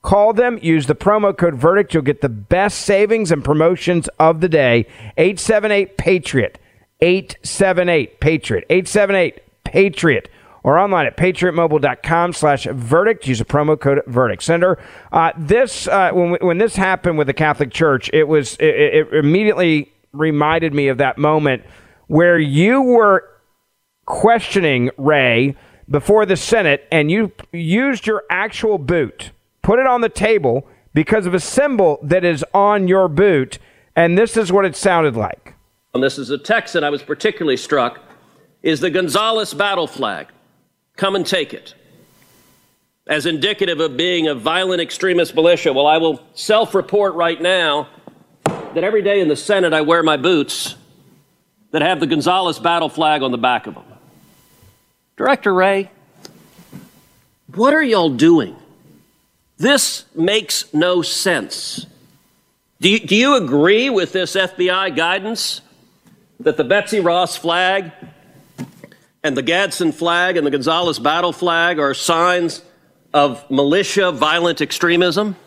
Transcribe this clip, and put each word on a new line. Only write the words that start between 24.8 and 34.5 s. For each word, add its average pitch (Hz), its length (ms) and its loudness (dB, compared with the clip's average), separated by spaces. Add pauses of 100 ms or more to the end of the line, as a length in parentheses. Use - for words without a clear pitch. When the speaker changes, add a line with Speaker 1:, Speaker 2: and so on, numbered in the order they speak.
Speaker 1:
Wray 135 580 2 (340)
before 202 360 2
the 185 120 0
Senate, 170 560 0
and 151 180 2
you 208 220 0 (180)
used 202 560 -2
your 214 220 -2
actual 208 480 -2
boot 147 540 -4 (320)
put 220 160 4
it 262 80 2
on 247 140 0
the 226 80 0
table 175 580 0 (260)
because 190 320 0
of 180 80 -2
a 185 60 2
symbol 214 640 0
that 175 200 0
is 160 300 0
on 202 340 2
your 185 200 2
boot, 151 500 0 (380)
and 170 200 2
this 220 220 0
is 196 140 -2